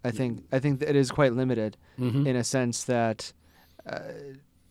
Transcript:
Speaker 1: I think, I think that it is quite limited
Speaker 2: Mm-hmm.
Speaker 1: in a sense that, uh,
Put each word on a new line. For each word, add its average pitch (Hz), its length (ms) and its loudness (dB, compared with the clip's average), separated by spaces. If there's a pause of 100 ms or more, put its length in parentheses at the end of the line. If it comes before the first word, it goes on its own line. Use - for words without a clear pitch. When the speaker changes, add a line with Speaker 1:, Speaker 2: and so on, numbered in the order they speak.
Speaker 1:
I 123 80 0
think, 120 400 -2
I 131 80 2
think 139 220 0
that 147 80 -2
it 143 60 4
is 135 160 4
quite 135 220 4
limited 117 440 0 (220)
Speaker 2:
Mm-hmm. 127 280 0
Speaker 1:
in 131 80 2
a 123 80 0
sense 123 400 -2
that, 117 480 0 (560)
uh, - 120 -8 (720)